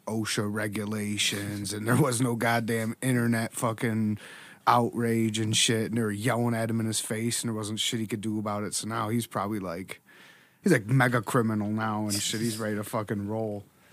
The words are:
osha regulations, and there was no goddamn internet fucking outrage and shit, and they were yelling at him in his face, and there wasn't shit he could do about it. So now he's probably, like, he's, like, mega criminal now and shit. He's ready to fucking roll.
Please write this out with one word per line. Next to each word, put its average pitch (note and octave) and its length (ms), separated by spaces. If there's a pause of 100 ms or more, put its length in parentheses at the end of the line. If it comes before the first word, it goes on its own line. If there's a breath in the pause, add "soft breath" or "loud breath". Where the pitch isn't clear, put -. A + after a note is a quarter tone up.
osha G#2+ 440
regulations, G#2 1200
and G#2+ 160
there B2 80
was B2 240
no A#2+ 160
goddamn A2+ 680
internet A#2 520
fucking A2 640 (480 loud breath)
outrage A#2 760
and A2 160
shit, A2+ 340
and A2+ 80
they A#2 40
were G#2+ 100
yelling A#2 420
at A2+ 160
him A2+ 120
in A2 40
his A2 140
face, A2+ 420
and A#2+ 80
there A2 60
wasn't G#2+ 240
shit A2+ 220
he G#2 60
could G#2+ 120
do G#2+ 200
about G#2 240
it. F#2+ 100
So - 160
now A2+ 180
he's A2+ 180
probably, G2+ 340
like, F#2 420 (640 soft breath)
he's, F#3 100
like, G#2+ 140
mega B2 340
criminal A2 480
now G#2+ 380
and G#2 140
shit. A2 200
He's A2+ 160
ready G#2+ 180
to G#2+ 80
fucking G#2 460
roll. G#2+ 340 (300 soft breath)